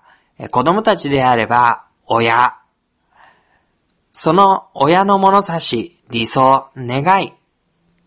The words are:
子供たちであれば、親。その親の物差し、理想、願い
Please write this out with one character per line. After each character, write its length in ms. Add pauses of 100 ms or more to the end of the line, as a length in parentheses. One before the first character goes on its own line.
(500)
子 140
供 180
た 140
ち 140
で 140
あ 120
れ 100
ば、 380 (220)
親。 500 (1600)
そ 200
の 420
親 300
の 140
物 240
差 180
し、 400 (100)
理 160
想、 500
願 460
い 120 (720)